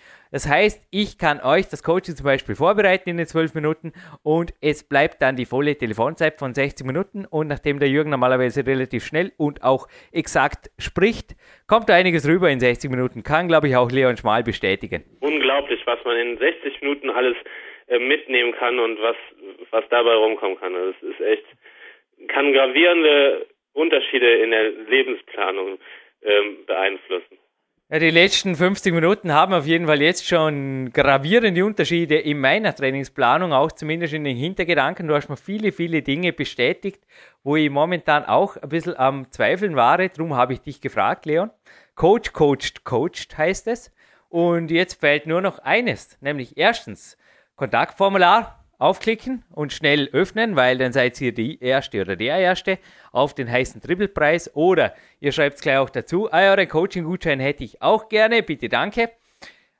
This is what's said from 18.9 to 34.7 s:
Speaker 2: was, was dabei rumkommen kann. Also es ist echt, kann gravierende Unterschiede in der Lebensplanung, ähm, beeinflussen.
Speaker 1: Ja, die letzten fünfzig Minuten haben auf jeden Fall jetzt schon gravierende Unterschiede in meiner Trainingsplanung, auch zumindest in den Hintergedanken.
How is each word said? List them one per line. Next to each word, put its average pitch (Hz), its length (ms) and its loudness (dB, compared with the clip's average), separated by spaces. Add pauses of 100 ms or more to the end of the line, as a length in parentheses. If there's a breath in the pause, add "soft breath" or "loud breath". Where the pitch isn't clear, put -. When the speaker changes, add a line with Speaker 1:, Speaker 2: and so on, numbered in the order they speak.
Speaker 2:
was, 117 140 0 (540)
was 113 200 0
dabei 117 240 4
rumkommen 107 440 0
kann. 92 160 -8
Also 92 280 -4
es - 120 -10
ist - 60 -12
echt, 104 240 0 (840 loud breath)
kann 139 260 0
gravierende 143 920 4 (280)
Unterschiede 131 640 2
in 113 140 2
der 110 200 2 (180)
Lebensplanung, 98 920 -2 (440 loud breath)
ähm, 104 440 0
beeinflussen. 92 720 -4 (540)
Speaker 1:
Ja, 156 80 -2
die 160 120 2
letzten 180 440 2
fünfzig 180 400 0
Minuten 170 400 0
haben 185 180 4
auf 151 140 0
jeden 165 200 0
Fall 151 140 2
jetzt 165 260 0
schon 139 680 -2
gravierende 165 680 2
Unterschiede 170 540 0
in 147 240 -2
meiner 160 340 2
Trainingsplanung, 139 800 0
auch 147 180 2
zumindest 156 440 -6
in 151 100 -6
den 131 120 -4
Hintergedanken. 165 720 -2